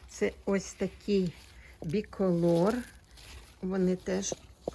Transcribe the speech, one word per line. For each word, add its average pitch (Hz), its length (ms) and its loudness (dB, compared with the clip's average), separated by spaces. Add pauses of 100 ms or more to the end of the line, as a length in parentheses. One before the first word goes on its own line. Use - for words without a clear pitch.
Це - 220 -2 (140)
ось 196 280 -2
такий 190 600 0 (520)
біколор. 175 880 2 (880)
Вони 185 340 2
теж 196 380 -4 (420)